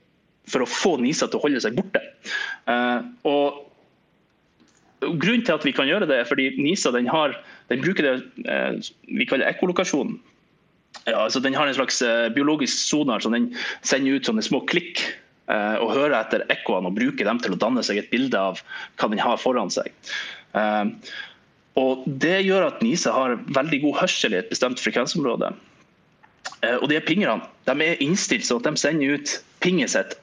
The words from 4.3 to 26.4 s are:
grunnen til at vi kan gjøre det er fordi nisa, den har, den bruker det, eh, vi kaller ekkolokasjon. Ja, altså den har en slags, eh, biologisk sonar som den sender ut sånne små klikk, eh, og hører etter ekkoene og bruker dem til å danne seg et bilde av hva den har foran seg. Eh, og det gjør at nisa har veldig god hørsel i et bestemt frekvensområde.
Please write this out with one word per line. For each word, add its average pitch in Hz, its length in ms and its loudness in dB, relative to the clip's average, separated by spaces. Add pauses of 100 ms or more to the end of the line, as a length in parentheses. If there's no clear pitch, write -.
grunnen 175 440 2
til 156 100 2
at 151 100 0
vi 135 80 0
kan 139 140 0
gjøre 185 200 2
det 131 120 4
er 117 80 -2
fordi 131 200 2 (100)
nisa, 143 360 2
den 123 160 2
har, 151 240 2 (360)
den 127 120 0
bruker 160 240 2
det, 127 80 4 (320)
eh, 67 320 -2 (320)
vi - 160 0
kaller 135 240 2
ekkolokasjon. 180 640 0 (920)
Ja, 107 200 0
altså 123 160 0
den 135 120 0
har 147 120 2
en 135 80 0
slags, 127 280 0
eh, 117 320 2
biologisk 143 440 2
sonar 139 440 0
som 113 120 0
den 120 160 2 (320)
sender 135 340 2
ut 131 100 -2
sånne 110 200 0
små 135 200 2
klikk, - 360 -2 (480)
eh, 107 320 0
og 110 120 0
hører 135 260 2
etter 110 300 -2
ekkoene 92 400 0
og 101 80 -4
bruker 117 280 0
dem 120 160 0
til 98 120 -2
å 87 60 -2
danne 113 220 2
seg 104 160 0
et - 120 -6
bilde 120 280 0
av 95 240 -2 (360)
hva 117 120 0
den 101 120 0
har 117 140 2
foran 120 340 0
seg. - 200 -4 (640)
Eh, 107 300 2 (920)
og 131 300 2
det 156 400 2
gjør 185 240 4
at - 160 -4
nisa 135 260 2
har 123 240 2 (140)
veldig 139 320 0
god 143 240 2
hørsel 120 280 2
i 90 60 2
et - 100 -4
bestemt 127 300 0
frekvensområde. 127 720 0 (1120)